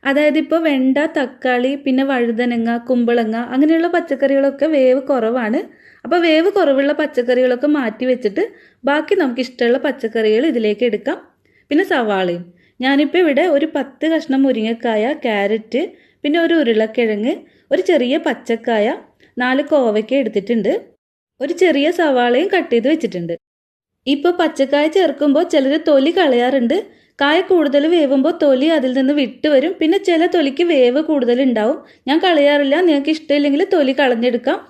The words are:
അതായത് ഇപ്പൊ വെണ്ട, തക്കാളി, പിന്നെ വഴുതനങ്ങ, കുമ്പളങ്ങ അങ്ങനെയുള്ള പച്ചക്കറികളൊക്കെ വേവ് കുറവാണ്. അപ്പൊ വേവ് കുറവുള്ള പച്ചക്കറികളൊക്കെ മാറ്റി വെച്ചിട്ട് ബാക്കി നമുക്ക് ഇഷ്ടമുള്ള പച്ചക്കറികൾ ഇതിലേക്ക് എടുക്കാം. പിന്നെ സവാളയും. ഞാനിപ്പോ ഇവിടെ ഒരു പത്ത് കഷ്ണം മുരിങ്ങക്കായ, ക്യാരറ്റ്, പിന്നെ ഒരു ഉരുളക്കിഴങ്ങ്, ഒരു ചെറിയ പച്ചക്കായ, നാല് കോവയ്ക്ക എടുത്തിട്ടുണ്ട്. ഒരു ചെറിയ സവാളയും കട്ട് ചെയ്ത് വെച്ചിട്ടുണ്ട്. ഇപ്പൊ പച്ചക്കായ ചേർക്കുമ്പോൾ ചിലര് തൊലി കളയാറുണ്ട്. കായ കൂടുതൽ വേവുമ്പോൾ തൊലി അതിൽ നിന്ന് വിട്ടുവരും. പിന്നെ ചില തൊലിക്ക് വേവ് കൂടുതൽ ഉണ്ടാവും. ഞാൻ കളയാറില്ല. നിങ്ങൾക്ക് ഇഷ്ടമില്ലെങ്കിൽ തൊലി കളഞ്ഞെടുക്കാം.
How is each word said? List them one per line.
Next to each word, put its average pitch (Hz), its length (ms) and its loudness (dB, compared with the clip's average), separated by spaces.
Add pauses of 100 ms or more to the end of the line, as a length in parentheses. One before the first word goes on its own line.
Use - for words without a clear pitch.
അതായത് 294 320 2
ഇപ്പൊ 320 240 -2
വെണ്ട, 269 320 2 (180)
തക്കാളി, 254 560 -2 (120)
പിന്നെ 262 260 0
വഴുതനങ്ങ, 240 600 -2 (180)
കുമ്പളങ്ങ 233 480 0 (180)
അങ്ങനെയുള്ള 320 420 2
പച്ചക്കറികളൊക്കെ 277 800 0
വേവ് 262 340 2
കുറവാണ്. 240 500 -2 (460)
അപ്പൊ 320 180 0
വേവ് 330 320 2
കുറവുള്ള 285 440 2
പച്ചക്കറികളൊക്കെ 254 760 0
മാറ്റി 247 340 -4
വെച്ചിട്ട് 247 340 -2 (440)
ബാക്കി 302 340 0
നമുക്ക് 254 240 -2
ഇഷ്ടമുള്ള 247 400 -2
പച്ചക്കറികൾ 226 680 -2
ഇതിലേക്ക് 220 380 -2
എടുക്കാം. 214 280 -6 (520)
പിന്നെ 311 220 2
സവാളയും. 190 520 -2 (420)
ഞാനിപ്പോ 285 380 2
ഇവിടെ 294 200 2 (140)
ഒരു 311 180 0
പത്ത് 277 380 -6
കഷ്ണം 269 320 -2
മുരിങ്ങക്കായ, 226 680 -2 (120)
ക്യാരറ്റ്, 220 580 -2 (400)
പിന്നെ 294 220 0
ഒരു 330 160 2
ഉരുളക്കിഴങ്ങ്, 220 720 0 (380)
ഒരു 359 160 -2
ചെറിയ 277 280 2 (100)
പച്ചക്കായ, 226 680 -2 (480)
നാല് 262 300 0
കോവയ്ക്ക 226 500 0
എടുത്തിട്ടുണ്ട്. 214 500 -2 (680)
ഒരു 330 180 -4
ചെറിയ 302 280 2 (100)
സവാളയും 269 560 2
കട്ട് 339 180 -2
ചെയ്ത് 233 200 0
വെച്ചിട്ടുണ്ട്. 175 420 -6 (800)
ഇപ്പൊ 311 140 0 (120)
പച്ചക്കായ 285 440 0 (120)
ചേർക്കുമ്പോൾ 294 460 2 (100)
ചിലര് 277 240 2 (100)
തൊലി 285 300 4
കളയാറുണ്ട്. 254 580 2 (460)
കായ 294 180 2 (100)
കൂടുതൽ 285 340 2 (100)
വേവുമ്പോൾ 285 380 2 (120)
തൊലി 269 320 2
അതിൽ 262 220 0
നിന്ന് 269 200 0
വിട്ടുവരും. 294 640 0
പിന്നെ 339 180 2 (100)
ചില 330 140 2 (140)
തൊലിക്ക് 285 340 0
വേവ് 262 400 2
കൂടുതൽ 247 360 0
ഉണ്ടാവും. 233 300 0 (320)
ഞാൻ 285 160 0
കളയാറില്ല. 285 520 2 (120)
നിങ്ങൾക്ക് 294 280 0
ഇഷ്ടമില്ലെങ്കിൽ 285 460 0 (120)
തൊലി 277 260 2
കളഞ്ഞെടുക്കാം. 247 580 0 (120)